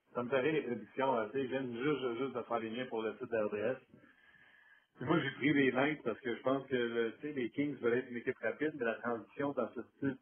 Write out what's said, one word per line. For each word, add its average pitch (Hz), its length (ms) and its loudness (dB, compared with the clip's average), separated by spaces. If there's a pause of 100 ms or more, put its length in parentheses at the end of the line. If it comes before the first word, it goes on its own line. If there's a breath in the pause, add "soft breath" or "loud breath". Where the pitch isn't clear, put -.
(160)
Ça 123 80 0
me 120 60 -4
fait 135 100 4
rire 151 140 2
les 151 80 2
prédictions, 120 560 0
euh, 107 100 0
tu - 60 -10
sais, 135 100 0
je 123 60 -4
viens 135 120 -2
juste, 123 560 0
juste 127 180 -2
de 120 80 -2
faire 117 160 0
les 110 100 -4
liens 123 160 -4
pour 117 160 -4
le 107 120 -2
site 123 160 -8
de 113 80 2
R 107 140 2
D 104 60 -2
S. 110 200 0 (1200 loud breath)
Puis 127 80 -8
moi, 165 140 4
j'ai - 120 -2
pris 147 220 2
les 135 180 6
Knights 143 320 2
parce 110 160 -2
que 120 160 -2
je - 60 -10
pense 135 260 2
que, 135 80 -2
le, 117 400 2
tu - 60 -20
sais, 147 120 -6
les 123 180 -2
Kings 143 280 -2
veulent 117 200 4
être 131 100 -6
une 120 80 -6
équipe 127 220 -2
rapide, 143 360 -2
mais 131 80 -2
la 113 120 2
transition 120 580 -4
dans 117 200 0
ce 120 80 -8
style 135 400 -4